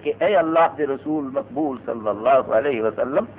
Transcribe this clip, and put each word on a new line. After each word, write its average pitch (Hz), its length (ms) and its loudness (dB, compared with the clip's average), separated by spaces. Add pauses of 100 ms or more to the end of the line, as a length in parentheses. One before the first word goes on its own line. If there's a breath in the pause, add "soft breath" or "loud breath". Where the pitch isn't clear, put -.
کہ 147 160 -2
اے 196 160 2
اللہ 165 320 4 (100)
دے 147 100 0
رسول 147 360 -4
مقبول 131 600 -4
صلی 117 240 -4
اللہ 120 440 2
علیہ 139 280 2
وسلم، 127 440 -2 (140)